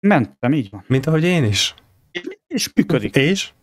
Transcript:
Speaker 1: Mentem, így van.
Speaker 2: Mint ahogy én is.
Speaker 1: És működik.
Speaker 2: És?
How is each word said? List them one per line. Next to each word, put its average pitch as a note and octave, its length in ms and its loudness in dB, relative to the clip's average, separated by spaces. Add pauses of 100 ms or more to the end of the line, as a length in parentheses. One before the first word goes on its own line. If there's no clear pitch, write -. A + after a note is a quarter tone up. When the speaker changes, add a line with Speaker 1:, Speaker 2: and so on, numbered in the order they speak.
Speaker 1:
Mentem, C3+ 460 0
így A#2 160 -4
van. G2 180 -18
Speaker 2:
Mint C3 200 0
ahogy D#3 160 2
én F3 200 2
is. G2+ 300 -2 (720)
Speaker 1:
És - 260 -6
működik. B2+ 420 0
Speaker 2:
És? D#3+ 360 0 (120)